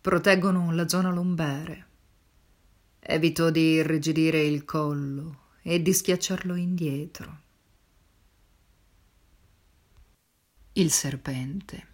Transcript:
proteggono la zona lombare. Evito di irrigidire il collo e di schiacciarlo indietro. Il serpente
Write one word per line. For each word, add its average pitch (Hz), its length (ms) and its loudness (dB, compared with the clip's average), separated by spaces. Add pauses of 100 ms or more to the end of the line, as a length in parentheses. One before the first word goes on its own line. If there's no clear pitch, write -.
proteggono 185 720 2
la 165 160 -2
zona 185 220 0
lombare. 165 760 -4 (1120)
Evito 165 520 2
di 160 220 4
irrigidire 160 720 2
il 147 220 0
collo 147 760 -4 (200)
e 170 220 0
di 175 100 2
schiacciarlo 180 640 -2
indietro. 165 840 -4 (3250)
Il 175 180 2
serpente 139 1040 -6